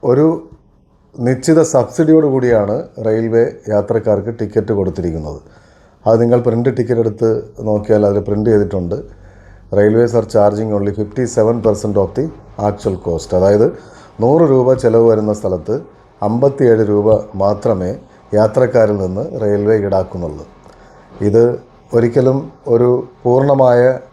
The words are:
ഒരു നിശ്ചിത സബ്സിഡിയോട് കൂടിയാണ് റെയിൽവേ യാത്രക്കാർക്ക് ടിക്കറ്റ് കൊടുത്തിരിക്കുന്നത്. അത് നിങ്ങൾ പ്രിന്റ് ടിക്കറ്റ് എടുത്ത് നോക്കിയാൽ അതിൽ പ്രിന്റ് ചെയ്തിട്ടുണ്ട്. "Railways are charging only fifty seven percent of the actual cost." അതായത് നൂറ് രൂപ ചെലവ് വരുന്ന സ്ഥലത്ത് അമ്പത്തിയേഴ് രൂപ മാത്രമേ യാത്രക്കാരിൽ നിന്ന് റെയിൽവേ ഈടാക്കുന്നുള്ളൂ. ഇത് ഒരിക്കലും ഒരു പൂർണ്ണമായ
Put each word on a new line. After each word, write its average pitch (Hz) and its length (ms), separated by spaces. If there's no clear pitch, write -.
ഒരു 151 460
നിശ്ചിത 131 420
സബ്സിഡിയോട് 156 640
കൂടിയാണ് 123 580
റെയിൽവേ 113 460
യാത്രക്കാർക്ക് 104 680
ടിക്കറ്റ് 107 340
കൊടുത്തിരിക്കുന്നത്. 87 680
അത് 113 140
നിങ്ങൾ 120 180
പ്രിന്റ് 120 380
ടിക്കറ്റ് 117 220
എടുത്ത് 113 600
നോക്കിയാൽ 107 460
അതിൽ 101 140
പ്രിന്റ് 104 300
ചെയ്തിട്ടുണ്ട്. 98 460
"Railways 113 360
are 113 140
charging 107 460
only 101 200
fifty 107 340
seven 113 360
percent 104 340
of 98 200
the 139 100
actual 101 260
cost." 82 400
അതായത് 101 420
നൂറ് 143 300
രൂപ 131 240
ചെലവ് 117 360
വരുന്ന 107 240
സ്ഥലത്ത് 104 480
അമ്പത്തിയേഴ് 117 680
രൂപ 104 300
മാത്രമേ 98 600
യാത്രക്കാരിൽ 110 640
നിന്ന് 95 440
റെയിൽവേ 104 360
ഈടാക്കുന്നുള്ളൂ. 92 680
ഇത് 117 460
ഒരിക്കലും 127 580
ഒരു 123 400
പൂർണ്ണമായ 127 760